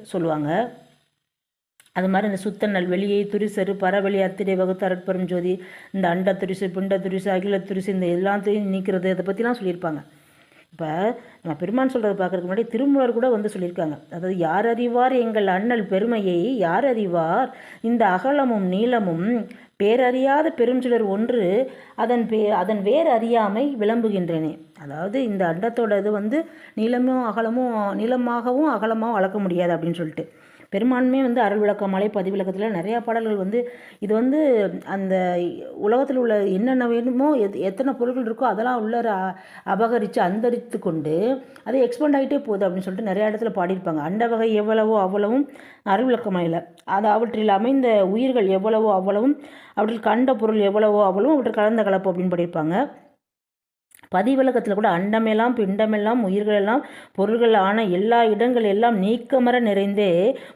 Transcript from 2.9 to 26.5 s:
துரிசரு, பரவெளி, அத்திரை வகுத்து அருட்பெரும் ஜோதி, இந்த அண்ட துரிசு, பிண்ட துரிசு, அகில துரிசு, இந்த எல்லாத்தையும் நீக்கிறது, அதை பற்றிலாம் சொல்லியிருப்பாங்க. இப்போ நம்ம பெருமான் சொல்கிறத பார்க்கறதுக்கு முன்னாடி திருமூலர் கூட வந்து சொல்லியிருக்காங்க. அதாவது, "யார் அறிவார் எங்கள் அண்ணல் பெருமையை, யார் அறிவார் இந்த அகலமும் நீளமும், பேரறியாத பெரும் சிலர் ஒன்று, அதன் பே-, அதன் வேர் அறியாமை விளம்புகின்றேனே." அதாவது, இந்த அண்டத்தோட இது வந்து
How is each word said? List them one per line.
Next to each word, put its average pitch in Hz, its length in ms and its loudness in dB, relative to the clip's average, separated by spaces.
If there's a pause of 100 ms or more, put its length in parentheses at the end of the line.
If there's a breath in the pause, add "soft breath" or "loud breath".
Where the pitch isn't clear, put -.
துரிசரு, 208 420 -2
பரவெளி, 196 480 0
அத்திரை 190 360 0
வகுத்து 185 320 0
அருட்பெரும் 185 360 -2
ஜோதி, 180 380 -2 (300 loud breath)
இந்த 185 160 0
அண்ட 185 260 0
துரிசு, 190 320 -4
பிண்ட 190 340 -2
துரிசு, 190 300 -4
அகில 196 280 0
துரிசு, 190 340 -6
இந்த 185 140 0
எல்லாத்தையும் 196 680 0
நீக்கிறது, 190 360 -2
அதை - 20 2
பற்றிலாம் 196 500 -2
சொல்லியிருப்பாங்க. 175 420 -6 (680 soft breath)
இப்போ 165 460 -4 (260 loud breath)
நம்ம 156 160 -6
பெருமான் 247 320 0
சொல்கிறத 214 260 -2
பார்க்கறதுக்கு 180 340 -2
முன்னாடி 220 160 -2
திருமூலர் 262 460 2
கூட 233 180 0
வந்து 208 280 0
சொல்லியிருக்காங்க. 175 480 -6
அதாவது, 185 300 -6
"யார் 175 300 0
அறிவார் 240 460 0
எங்கள் 226 340 0
அண்ணல் 208 400 0
பெருமையை, 202 720 0
யார் 185 280 0
அறிவார் 208 720 0 (240 loud breath)
இந்த 226 260 2
அகலமும் 226 600 2
நீளமும், 208 800 0 (360 loud breath)
பேரறியாத 262 640 2
பெரும் 254 340 0
சிலர் 240 220 2
ஒன்று, 220 680 0 (260 loud breath)
அதன் 233 320 0
பே-, 214 200 2
அதன் 202 340 0
வேர் 269 240 2
அறியாமை 233 720 0
விளம்புகின்றேனே." 196 800 0 (220)
அதாவது, 165 420 -6
இந்த 196 240 -2
அண்டத்தோட 208 520 0
இது 202 120 -2
வந்து 214 340 -2 (300 loud breath)